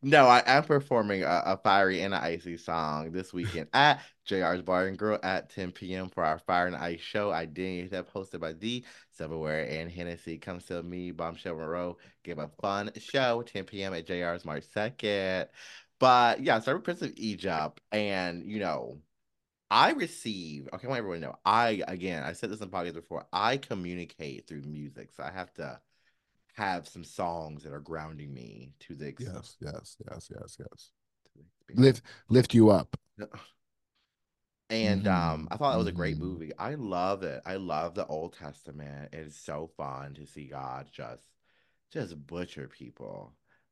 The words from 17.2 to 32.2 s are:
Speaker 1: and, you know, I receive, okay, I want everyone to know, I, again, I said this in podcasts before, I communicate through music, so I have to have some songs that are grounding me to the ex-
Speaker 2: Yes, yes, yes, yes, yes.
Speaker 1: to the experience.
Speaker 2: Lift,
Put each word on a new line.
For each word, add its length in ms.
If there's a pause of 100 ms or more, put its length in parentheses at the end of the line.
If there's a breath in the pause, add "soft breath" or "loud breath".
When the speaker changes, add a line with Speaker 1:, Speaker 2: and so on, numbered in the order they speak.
Speaker 1:
and, 500
you 160
know, 380 (720)
I 200
receive, 800
okay, 120
I 40
want 100
everyone 220
to 60
know, 80 (100)
I, 420
again, 360
I 100
said 180
this 80
in 100
podcasts 260
before, 360
I 240
communicate 920
through 160
music, 520
so 80
I 80
have 220
to 260 (760)
have 320
some 160
songs 600
that 100
are 60
grounding 520
me 480
to 140
the 140
ex- 160
Speaker 2:
Yes, 360
yes, 380 (100)
yes, 240
yes, 280
yes. 320 (340)
Speaker 1:
to 100
the 60
experience. 380
Speaker 2:
Lift, 220 (280 soft breath)